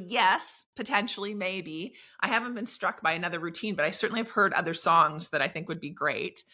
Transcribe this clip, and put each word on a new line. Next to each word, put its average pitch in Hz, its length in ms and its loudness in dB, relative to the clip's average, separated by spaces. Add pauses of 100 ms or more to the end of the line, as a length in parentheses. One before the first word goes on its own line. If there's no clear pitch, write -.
yes, 208 580 2 (100)
potentially, 208 600 -2
maybe. 185 600 -6 (260)
I 196 80 2
haven't 240 260 0
been 214 120 -6
struck - 360 -4
by 165 100 2
another 170 260 -2
routine, 170 360 -4
but 147 100 2
I 160 60 2
certainly 220 320 -2
have 226 80 -6
heard 196 240 4
other 151 180 2
songs 160 580 4
that 147 120 2
I 139 60 2
think 165 200 -6
would 165 120 -4
be 147 100 -8
great. 143 640 -4